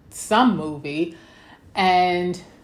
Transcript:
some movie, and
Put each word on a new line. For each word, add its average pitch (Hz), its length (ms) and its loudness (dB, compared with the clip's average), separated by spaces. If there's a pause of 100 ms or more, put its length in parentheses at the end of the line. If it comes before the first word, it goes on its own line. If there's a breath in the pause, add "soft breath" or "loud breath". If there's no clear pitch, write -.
(100)
some 220 460 2
movie, 151 600 -6 (580 loud breath)
and 180 640 2 (240 loud breath)